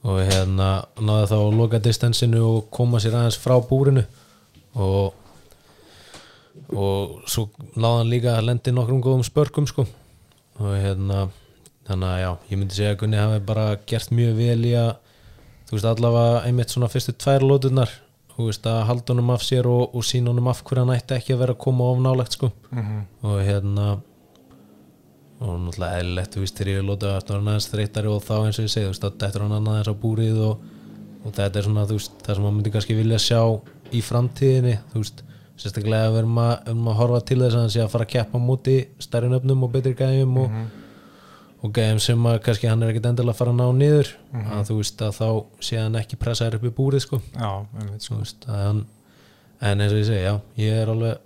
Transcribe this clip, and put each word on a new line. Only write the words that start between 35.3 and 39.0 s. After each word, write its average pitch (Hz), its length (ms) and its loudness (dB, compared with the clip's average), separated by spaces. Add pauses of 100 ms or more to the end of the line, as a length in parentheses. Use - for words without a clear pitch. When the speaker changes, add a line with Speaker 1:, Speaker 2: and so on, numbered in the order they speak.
Speaker 1:
sérstaklega 110 520 0
ef 110 60 2
við 113 80 2
erum 113 180 2
að, 117 120 4 (160)
erum 117 200 -2
að 107 120 2
horfa 120 220 4
til - 180 0
þess 123 160 4
að 120 80 4
hann 110 100 0
sé 117 100 2
að 107 80 -2
fara 113 140 0
að - 80 -16
keppa 120 260 0
á 120 80 0
móti 131 280 2 (240)
stærri 120 280 -2